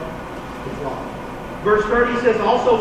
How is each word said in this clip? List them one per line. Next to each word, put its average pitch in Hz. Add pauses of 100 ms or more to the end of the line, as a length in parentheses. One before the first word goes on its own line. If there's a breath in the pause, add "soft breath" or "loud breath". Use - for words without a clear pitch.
(640)
the -
flock." - (600)
Verse 208
thirty 240
says, 220
"Also 240